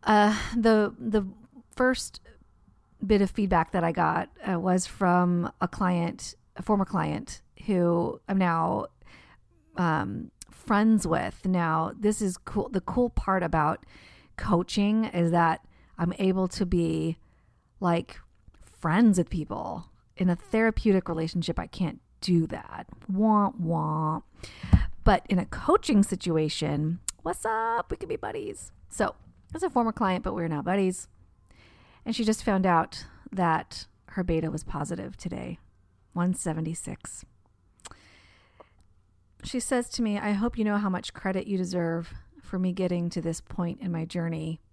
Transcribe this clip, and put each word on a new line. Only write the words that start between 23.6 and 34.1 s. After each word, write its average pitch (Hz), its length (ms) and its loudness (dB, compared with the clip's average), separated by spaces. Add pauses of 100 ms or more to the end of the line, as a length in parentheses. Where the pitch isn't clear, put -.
But 208 240 6
in 185 100 2
a - 80 0
coaching 285 560 4
situation, 156 960 0 (240)
"What's - 220 -6
up? 440 480 -2
We - 40 -6
can 339 120 -12
be - 80 -4
buddies." - 560 -10 (160)
So, - 260 -2 (380)
that's 330 120 -6
a 339 60 0
former 226 220 0
client, 185 320 0
but - 100 -4
we're 170 140 -2
now 151 140 -4
buddies. 185 440 0 (960)
And 226 120 -4
she 233 80 -2
just 220 200 0
found 190 220 2
out 170 400 2 (240)
that 165 560 0 (240)